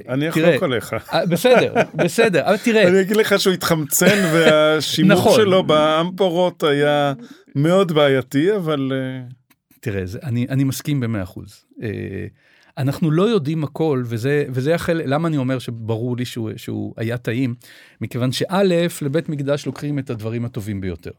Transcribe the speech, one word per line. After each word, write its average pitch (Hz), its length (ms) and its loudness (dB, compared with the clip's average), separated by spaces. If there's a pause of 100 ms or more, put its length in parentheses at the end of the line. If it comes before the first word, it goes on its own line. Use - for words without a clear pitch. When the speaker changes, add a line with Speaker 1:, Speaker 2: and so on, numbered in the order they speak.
Speaker 1:
אני 139 220 -2
Speaker 2:
תראה, 160 200 2
Speaker 1:
אחלוק 139 120 2
עליך. 123 340 -2 (160)
Speaker 2:
אה, - 140 0
בסדר, 180 480 4 (120)
Speaker 1:
<laughs> - 180 -2
Speaker 2:
בסדר, 180 420 2
אבל 202 100 4
תראה. 214 320 4
Speaker 1:
אני 185 120 6
אגיד 190 160 0
לך 208 240 2
שהוא 190 140 2
התחמצן, 175 800 2
והשימוש 156 880 4
Speaker 2:
נכון. 170 180 4
Speaker 1:
שלו 180 260 4
באמפורות 170 1000 0
היה 147 500 2 (420)
מאוד 170 380 2
בעייתי, 147 640 2
אבל, 151 380 -2
אה, 131 260 -6 (600)
Speaker 2:
תראה, 98 260 -4
זה, 95 160 -12
אני, 120 260 -2
אני 135 160 0
מסכים 135 360 -4
במאה 113 220 -4
אחוז. 95 420 -16 (180)
אה, 117 60 -6 (920)
אנחנו 143 320 -2
לא 156 120 2
יודעים 165 420 0
הכל, 139 420 -2
וזה, 127 420 -2
וזה 131 260 -2
החל-, 165 300 -2
למה 151 240 0
אני 156 80 0
אומר 131 220 -2
שברור 117 580 -4
לי 123 80 -4
שהוא, 117 320 -6
שהוא 107 400 -8
היה 113 220 -4
טעים? 120 360 -2 (460)
מכיוון 123 320 -2
שא', 185 300 -2 (400)
לבית 147 260 -2
מקדש 143 380 -4
לוקחים 147 320 -6
את 131 120 -6
הדברים 113 340 -6
הטובים 107 360 -6
ביותר. 87 380 -8